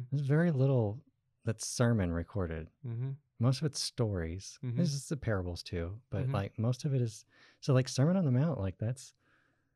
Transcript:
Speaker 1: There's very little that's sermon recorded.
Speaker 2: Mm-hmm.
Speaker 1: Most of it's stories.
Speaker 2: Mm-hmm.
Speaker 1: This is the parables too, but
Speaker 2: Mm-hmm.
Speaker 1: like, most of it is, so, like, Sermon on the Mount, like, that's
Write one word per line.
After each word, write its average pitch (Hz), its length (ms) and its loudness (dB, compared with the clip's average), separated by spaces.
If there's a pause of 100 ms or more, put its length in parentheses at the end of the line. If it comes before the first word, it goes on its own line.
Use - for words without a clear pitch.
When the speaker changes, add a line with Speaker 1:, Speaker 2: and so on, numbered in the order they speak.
(120)
Speaker 1:
There's 143 140 -2
very 160 240 4
little 127 520 2 (420)
that's 110 220 -4
sermon 113 440 2
recorded. 82 580 -4 (180)
Speaker 2:
Mm-hmm. 120 240 -6 (300)
Speaker 1:
Most 127 200 2
of 156 60 -2
it's - 160 -6
stories. 95 840 -4
Speaker 2:
Mm-hmm. 120 140 -4
Speaker 1:
This 165 160 2
is 139 140 -8
the 160 80 -4
parables 90 460 -2
too, 90 360 -4 (100)
but 101 140 -2
Speaker 2:
Mm-hmm. 127 120 -2
Speaker 1:
like, 101 240 -4
most 117 260 0
of 139 100 0
it 127 80 2
is, 113 220 -4 (360)
so, 143 140 2
like, 127 140 4
Sermon 160 280 4
on 190 80 4
the 139 60 4
Mount, 131 300 2
like, 95 180 -2
that's 117 340 -4 (640)